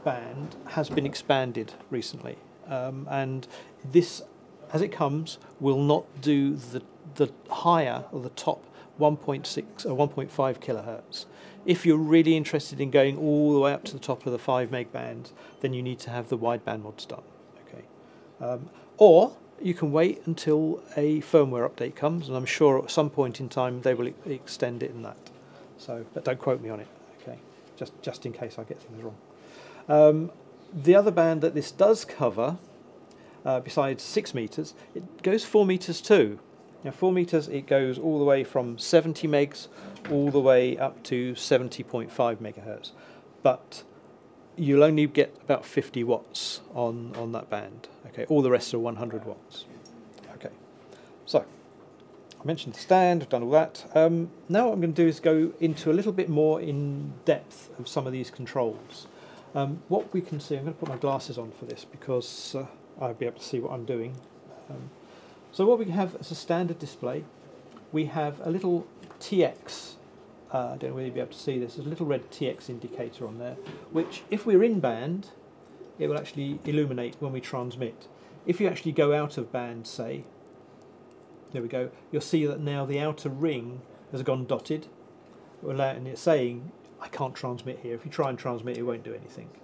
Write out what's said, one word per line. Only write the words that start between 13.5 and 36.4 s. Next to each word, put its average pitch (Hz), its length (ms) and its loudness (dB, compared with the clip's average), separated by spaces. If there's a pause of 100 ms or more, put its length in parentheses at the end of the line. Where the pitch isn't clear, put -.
the 143 80 6
way 139 120 4
up 139 120 -6
to - 80 -8
the 139 60 -12
top - 260 -6
of 127 80 -2
the 120 60 -2
five 127 320 0
meg 123 220 -6
band, 123 400 -10 (280)
then 131 120 -2
you 123 100 -6
need 127 180 -6
to 120 100 -12
have 117 180 -8
the 123 100 -2
wideband 113 440 -4
mods 107 220 -14
done. - 180 -14 (440)
Okay, - 180 -18 (560)
um, 127 300 -8 (260)
or 196 400 10 (240)
you 180 140 -2
can 156 160 -2
wait 165 340 2
until 160 560 0 (160)
a 151 240 2
firmware 131 480 4
update - 280 -8
comes, 156 320 -2
and 131 80 -6
I'm 127 100 -4
sure 139 320 4
at - 120 -6
some 151 200 2
point 135 300 -2
in 127 80 -8
time 127 340 -2
they 127 100 4
will 120 160 0
e-, - 60 -8 (120)
extend 127 580 -6
it 120 80 -8
in 117 100 -12
that. 110 160 -14 (580)
So, 117 380 -12
but - 100 -8
don't 127 140 -2
quote 127 220 -2
me 113 100 -10
on 107 80 -8
it. 107 80 -14 (340)
Okay, 127 180 -16 (380)
just, - 240 -12
just - 240 -12
in 120 80 -8
case 113 240 -12
I 117 60 -12
get 110 180 -12
things 113 220 -18
wrong. 110 140 -12 (720)
Um, 151 420 8 (420)
the 165 220 6
other 202 160 8
band 165 300 4
that 160 140 0
this 147 160 -4
does 208 340 4
cover, 127 540 -2 (840)
uh, 131 160 0
besides 135 420 -2
six - 320 -2
meters, 131 400 -6 (200)
it - 280 -14
goes 214 220 2
four 208 220 6
meters 185 340 -2
too. 113 380 6 (460)